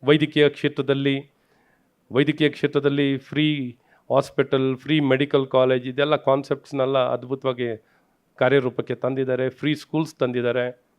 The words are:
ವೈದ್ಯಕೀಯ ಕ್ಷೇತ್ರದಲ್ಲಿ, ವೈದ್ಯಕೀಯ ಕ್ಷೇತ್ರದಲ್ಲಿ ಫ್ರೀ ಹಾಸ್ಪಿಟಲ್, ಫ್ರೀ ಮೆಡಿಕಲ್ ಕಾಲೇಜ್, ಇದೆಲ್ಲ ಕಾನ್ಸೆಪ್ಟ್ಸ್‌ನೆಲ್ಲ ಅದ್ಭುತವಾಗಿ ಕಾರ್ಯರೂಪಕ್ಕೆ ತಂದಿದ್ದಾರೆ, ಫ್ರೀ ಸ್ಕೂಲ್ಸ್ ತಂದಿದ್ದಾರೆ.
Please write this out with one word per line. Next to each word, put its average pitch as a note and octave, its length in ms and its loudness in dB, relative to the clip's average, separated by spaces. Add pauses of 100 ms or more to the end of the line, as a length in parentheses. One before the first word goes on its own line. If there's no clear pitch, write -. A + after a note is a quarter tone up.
ವೈದ್ಯಕೀಯ D3+ 440 4
ಕ್ಷೇತ್ರದಲ್ಲಿ, C#3 840 -2 (840)
ವೈದ್ಯಕೀಯ D3 360 2
ಕ್ಷೇತ್ರದಲ್ಲಿ C#3+ 680 0
ಫ್ರೀ C#3 600 -4 (360)
ಹಾಸ್ಪಿಟಲ್, C3+ 640 0
ಫ್ರೀ D3+ 240 0
ಮೆಡಿಕಲ್ C3+ 460 0
ಕಾಲೇಜ್, C3 400 2
ಇದೆಲ್ಲ C#3+ 300 -2
ಕಾನ್ಸೆಪ್ಟ್ಸ್‌ನೆಲ್ಲ C3+ 840 -2
ಅದ್ಭುತವಾಗಿ B2 840 -4 (540)
ಕಾರ್ಯರೂಪಕ್ಕೆ B2+ 560 2
ತಂದಿದ್ದಾರೆ, C3 540 -2
ಫ್ರೀ C#3+ 260 -2
ಸ್ಕೂಲ್ಸ್ D#3 400 -4
ತಂದಿದ್ದಾರೆ. B2 680 -2 (160)